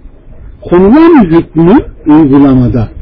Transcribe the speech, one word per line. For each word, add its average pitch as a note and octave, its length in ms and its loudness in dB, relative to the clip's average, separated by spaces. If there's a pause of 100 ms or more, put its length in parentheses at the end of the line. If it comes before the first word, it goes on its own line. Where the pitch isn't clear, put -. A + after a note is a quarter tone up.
(720)
Konulan B3 540 2
hükmü E3 520 0 (300)
uygulamada C3+ 840 0 (140)